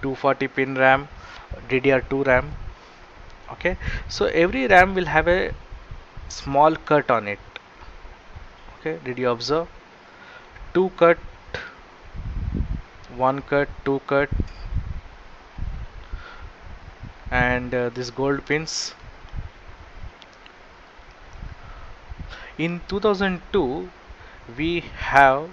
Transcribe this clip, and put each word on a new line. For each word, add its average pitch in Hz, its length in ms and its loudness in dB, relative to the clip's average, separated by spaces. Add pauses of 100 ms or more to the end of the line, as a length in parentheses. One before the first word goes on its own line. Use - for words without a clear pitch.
Two 135 140 -4
forty 135 320 2
pin 135 260 -2
ram, 131 340 6 (640)
D 131 100 2
D 135 120 4
R 131 100 4
two 139 220 -2
ram. 135 280 4 (1000)
Okay, 175 260 -2 (320)
so - 160 -2
every 202 420 2
ram 190 280 8
will 185 100 0
have 156 220 2
a 175 260 2 (760)
small 147 480 4
cut 147 360 2
on 110 160 2
it. 101 100 -6 (1400)
Okay, 160 260 -6
did 123 140 -6
you 123 100 2
observe? 131 380 0 (1040)
Two 185 240 4
cut, 170 220 6 (2000)
one 131 280 0
cut, 143 260 0 (160)
two 139 220 0
cut, 139 200 2 (3000)
and, 123 460 0
uh, 123 140 0
these 123 200 -8
gold 135 380 -2
pins. - 480 -4 (3500)
In 170 300 -4
two 196 120 -4
thousand 196 420 2 (120)
two, 175 340 0 (680)
we 165 220 -2 (180)
have 139 560 6